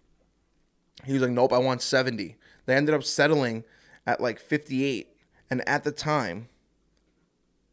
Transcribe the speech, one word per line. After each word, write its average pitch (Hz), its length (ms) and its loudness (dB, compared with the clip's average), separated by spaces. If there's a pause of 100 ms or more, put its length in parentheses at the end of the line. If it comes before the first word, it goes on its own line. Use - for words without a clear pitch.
(1040)
he 135 80 -6
was 135 100 0
like, 123 80 2
"Nope, 123 220 2
I 123 60 4
want 127 220 0
seventy." 120 580 -2 (280)
They 127 80 2
ended 147 200 4
up 139 100 -2
settling 139 580 2 (420)
at, - 160 -2
like, 120 200 -4
fifty-eight. 139 760 -2 (340)
And 127 200 -2
at 143 160 0
the 147 80 -2
time, 120 560 -4 (1200)